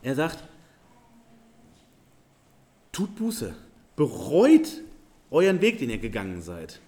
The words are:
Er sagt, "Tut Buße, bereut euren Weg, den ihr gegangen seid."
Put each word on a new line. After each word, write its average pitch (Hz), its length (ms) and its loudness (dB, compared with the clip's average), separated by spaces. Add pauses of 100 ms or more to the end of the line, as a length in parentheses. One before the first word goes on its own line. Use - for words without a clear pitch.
Er 131 140 -4
sagt, 160 260 -4 (2500)
"Tut - 240 -6
Buße, 214 400 -6 (400)
bereut 170 880 4 (480)
euren 185 300 4
Weg, 226 180 2
den 120 120 -4
ihr 107 80 -4
gegangen 95 440 -6
seid." 85 460 -14